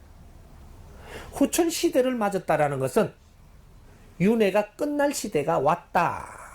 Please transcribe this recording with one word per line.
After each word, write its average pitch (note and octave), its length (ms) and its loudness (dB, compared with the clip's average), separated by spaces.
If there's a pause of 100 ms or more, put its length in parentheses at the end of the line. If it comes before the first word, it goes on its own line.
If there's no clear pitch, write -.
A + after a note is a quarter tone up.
(1300)
후천시대를 C#4 840 0
맞았다라는 F3 640 0
것은 C3+ 340 0 (1040)
윤회가 G3+ 520 2
끝날 D4 420 0
시대가 D#3+ 460 -2
왔다. D3 680 0 (280)